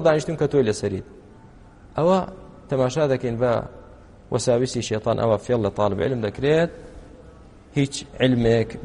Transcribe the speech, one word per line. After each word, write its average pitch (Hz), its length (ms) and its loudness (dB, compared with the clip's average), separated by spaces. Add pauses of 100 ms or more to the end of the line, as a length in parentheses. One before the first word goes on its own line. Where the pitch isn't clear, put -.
دانیشتم 156 340 2
کە 147 100 2
تۆی 143 180 4
لەسەریت. 98 380 -4 (880)
ئەوە 175 200 4 (520)
تەماشا 131 440 0
دەکەین 123 280 -2
بە 123 100 2 (800)
وەساویسی 123 580 0
شێطان، 107 320 -2
ئەوە 110 240 2
فێڵ 123 200 0
لە 98 140 0
طالب 101 260 0
علم 127 220 -2
دەکرێت، 151 440 0 (1040)
هیچ 139 280 -2 (160)
علمێک 117 480 4 (160)